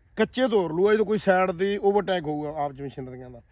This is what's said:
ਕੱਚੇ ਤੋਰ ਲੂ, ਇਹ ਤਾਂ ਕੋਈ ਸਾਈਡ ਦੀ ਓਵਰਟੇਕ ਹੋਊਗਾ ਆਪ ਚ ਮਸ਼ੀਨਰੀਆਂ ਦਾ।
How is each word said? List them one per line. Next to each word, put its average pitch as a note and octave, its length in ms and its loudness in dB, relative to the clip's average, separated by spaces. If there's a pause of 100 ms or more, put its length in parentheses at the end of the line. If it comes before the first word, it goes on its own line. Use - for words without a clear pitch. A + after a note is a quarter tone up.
(160)
ਕੱਚੇ A#3+ 320 0
ਤੋਰ F#3 260 2
ਲੂ, G3 180 4
ਇਹ G#3+ 60 6
ਤਾਂ G#3+ 80 2
ਕੋਈ G#3 120 0
ਸਾਈਡ F#3 340 2
ਦੀ G3 260 -2
ਓਵਰਟੇਕ F#3+ 460 2
ਹੋਊਗਾ D3+ 420 -4
ਆਪ C#3 80 -6
ਚ C3 80 -14
ਮਸ਼ੀਨਰੀਆਂ B2+ 480 -12
ਦਾ। A#2+ 120 -20 (100)